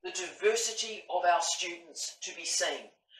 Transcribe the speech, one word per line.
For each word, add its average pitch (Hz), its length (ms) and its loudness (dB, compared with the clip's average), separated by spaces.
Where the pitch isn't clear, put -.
the 180 100 -8
diversity 220 1000 0
of 180 140 0
our 175 180 6
students - 800 -4
to 180 120 -10
be 170 100 -14
seen. - 440 0